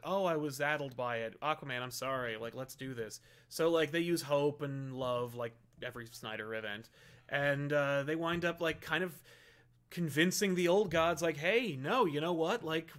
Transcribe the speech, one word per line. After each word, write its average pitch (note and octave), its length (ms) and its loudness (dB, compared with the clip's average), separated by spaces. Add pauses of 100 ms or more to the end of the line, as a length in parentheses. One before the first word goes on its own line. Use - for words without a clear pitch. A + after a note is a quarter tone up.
"Oh, F#3+ 180 0
I E3+ 140 2
was D3 240 -2
addled C#3+ 340 0
by A#2+ 220 -2
it. A2+ 240 -6
Aquaman, C#3+ 400 -2
I'm B2 100 -6
sorry. B2+ 460 -4
Like, A2+ 180 -8
let's C3 200 -10
do C3 180 -8
this." A2 260 -8 (300)
So, E3 200 2
like, D#3+ 220 4
they E3+ 80 2
use E3+ 220 2
hope C#3+ 400 2
and C#3 320 -6
love, B2 420 -2
like A#2+ 180 -6 (300)
every A#2+ 240 -8
Snyder A2 480 -8
event, G#2+ 340 -6 (400)
and, C#3+ 420 0
uh, C#3 320 2
they D#3 120 0
wind E3+ 300 0
up, E3+ 160 0
like, D#3+ 200 -2
kind D#3+ 220 0
of E3+ 100 -4 (760)
convincing F3 640 2
the F3 120 4
old F#3 240 6
gods, E3 300 4
like, E3 160 0
"Hey, F#3 420 2
no, G3+ 260 2
you D3 140 0
know E3+ 140 0
what? F3 300 0
Like, D#3+ 360 -2